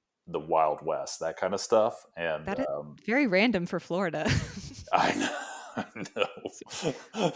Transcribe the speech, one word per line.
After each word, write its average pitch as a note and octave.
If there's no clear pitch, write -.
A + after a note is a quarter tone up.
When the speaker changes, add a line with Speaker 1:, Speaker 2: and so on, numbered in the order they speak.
Speaker 1:
the E2
Wild D#2
West, C#2+
that E2
kinda F#2+
stuff. A2+
And, D#2+
Speaker 2:
That G3+
is C4+
Speaker 1:
um, D2
Speaker 2:
very C4
random F#3+
for F3
Florida. E3+
<laughs> -
Speaker 1:
I -
know. -
<laughs> -
I G#2+
know. -